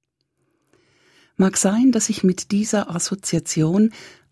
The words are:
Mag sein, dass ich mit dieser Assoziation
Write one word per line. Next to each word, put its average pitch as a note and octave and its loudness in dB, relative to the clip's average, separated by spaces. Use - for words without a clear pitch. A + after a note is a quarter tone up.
Mag F#3+ 2
sein, A3+ 2
dass A3+ -2
ich - -4
mit - 0
dieser G3+ -2
Assoziation F3 0